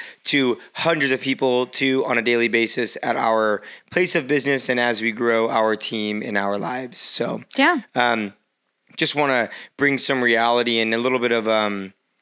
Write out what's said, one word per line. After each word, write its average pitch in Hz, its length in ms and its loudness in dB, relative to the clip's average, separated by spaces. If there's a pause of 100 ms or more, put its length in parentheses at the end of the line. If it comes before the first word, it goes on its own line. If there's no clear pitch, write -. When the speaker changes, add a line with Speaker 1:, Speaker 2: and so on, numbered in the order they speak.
(260)
Speaker 1:
to 131 340 2 (140)
hundreds 151 380 0
of 131 80 0
people 127 460 0
to 131 400 0
on 120 140 0
a - 20 0
daily 117 260 2
basis 113 540 0
at 120 140 0
our 110 480 2 (260)
place 175 240 0
of 147 140 -2
business 139 420 0
and 123 100 0
as 120 220 0
we 113 100 -2
grow 117 380 2
our 110 260 2
team 107 460 -4
in 117 160 -4
our 101 220 -2
lives. 123 400 -6
So, - 420 -4 (140)
Speaker 2:
Yeah. 285 260 2 (140)
Speaker 1:
um, 117 400 0 (640)
just 156 180 0
wanna 135 340 2 (280)
bring 139 200 2
some 127 260 0
reality 117 560 4
and 113 140 0
a 113 60 0
little 127 180 2
bit 120 140 0
of, 113 160 0
um, 101 460 0 (280)